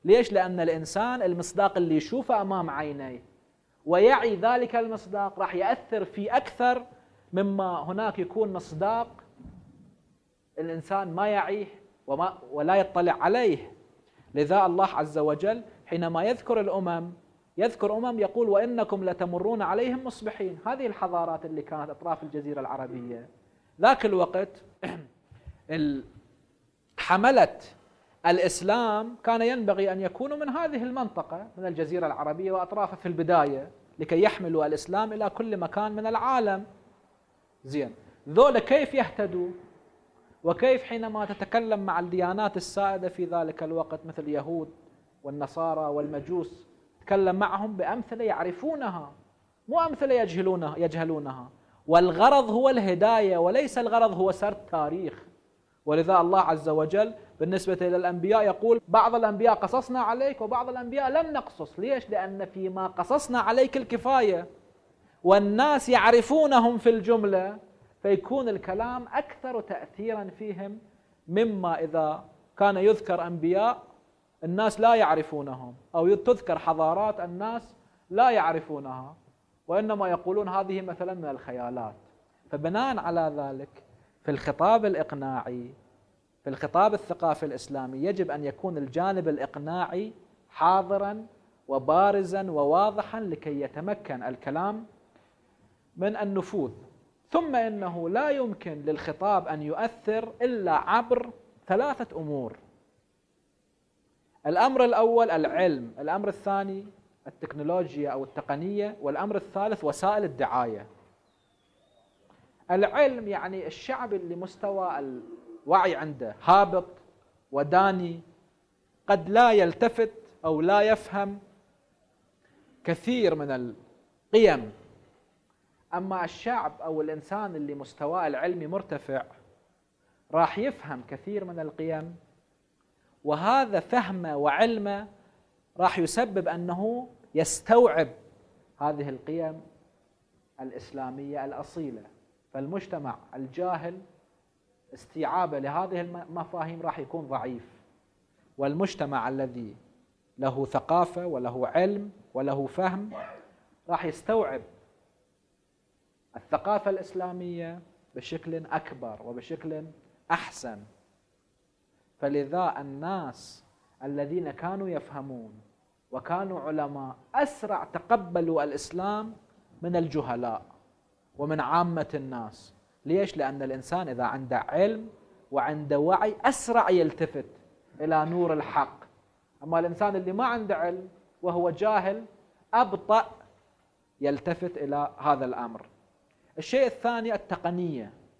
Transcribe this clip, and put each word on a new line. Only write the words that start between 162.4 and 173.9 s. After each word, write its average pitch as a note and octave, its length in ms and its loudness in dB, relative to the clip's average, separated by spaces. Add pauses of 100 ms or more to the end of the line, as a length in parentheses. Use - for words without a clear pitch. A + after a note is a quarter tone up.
الناس C#3+ 800 -10 (400)
الذين C#3+ 480 -6
كانوا F#3+ 380 -8
يفهمون C3+ 640 -10 (600)
وكانوا F3 480 -6
علماء C#3+ 560 -6 (200)
أسرع B3 480 -2
تقبلوا E3+ 800 0
الإسلام F#3+ 680 -6 (480)
من F3 140 -4
الجهلاء B2 800 -4 (600)
ومن D3+ 220 -2
عامة E3 540 0
الناس. B2+ 600 -10 (320)
ليش؟ F3+ 320 0
لأن C#3 240 -4
الإنسان C3+ 480 -6